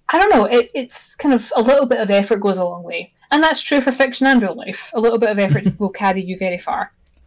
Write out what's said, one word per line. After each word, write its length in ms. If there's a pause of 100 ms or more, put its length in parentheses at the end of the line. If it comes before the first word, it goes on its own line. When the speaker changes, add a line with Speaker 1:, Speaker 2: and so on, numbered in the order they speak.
Speaker 1:
I 120
don't 100
know, 140
it, 300
it's 420
kind 180
of 220
a 60
little 240
bit 140
of 100
effort 300
goes 180
a 60
long 200
way. 280 (200)
And 100
that's 180
true 200
for 100
fiction 380
and 120
real 140
life. 400
A 60
little 180
bit 120
of 100
effort 320
Speaker 2:
<laughs> 80
Speaker 1:
will 100
carry 320
you 160
very 200
far. 340 (340)